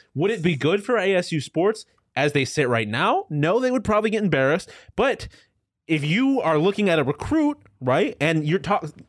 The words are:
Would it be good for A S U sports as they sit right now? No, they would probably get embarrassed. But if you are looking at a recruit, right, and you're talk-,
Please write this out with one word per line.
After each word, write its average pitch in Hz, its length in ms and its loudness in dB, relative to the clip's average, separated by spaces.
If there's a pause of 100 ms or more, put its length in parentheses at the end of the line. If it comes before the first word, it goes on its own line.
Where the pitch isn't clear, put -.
(140)
Would 175 180 0
it 214 100 -4
be 165 140 2
good 170 280 0
for 247 140 0
A 196 180 0
S 175 160 -2
U 160 100 -2
sports 196 440 -2 (300)
as 143 180 0
they 139 120 0
sit 139 240 -2
right 113 180 0
now? 196 420 0
No, 156 300 0
they 254 120 0
would 247 120 0
probably 214 260 2
get 214 140 0
embarrassed. 151 460 0 (260)
But - 320 0 (600)
if 156 160 0
you 247 380 2
are 160 160 2
looking 202 320 2
at 165 80 2
a 151 60 2
recruit, 294 540 0 (220)
right, 143 400 0
and 156 280 0
you're 165 120 2
talk-, 180 260 -2 (240)